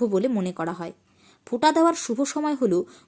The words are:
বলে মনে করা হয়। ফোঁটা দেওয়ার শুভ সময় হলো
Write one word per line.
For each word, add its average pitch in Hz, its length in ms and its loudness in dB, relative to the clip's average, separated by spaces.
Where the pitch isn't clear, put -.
বলে 202 220 2
মনে 196 260 -2
করা 165 200 -6
হয়। 175 200 -12
ফোঁটা 247 260 2
দেওয়ার 330 240 4
শুভ 233 280 -4
সময় 302 320 -2
হলো 208 240 2